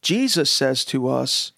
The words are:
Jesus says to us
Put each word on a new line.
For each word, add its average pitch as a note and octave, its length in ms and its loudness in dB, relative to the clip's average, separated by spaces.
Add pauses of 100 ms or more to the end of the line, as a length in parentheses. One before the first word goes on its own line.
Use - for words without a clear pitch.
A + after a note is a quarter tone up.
Jesus G3+ 480 0
says C3 360 0
to B2+ 220 -2
us C3 500 -2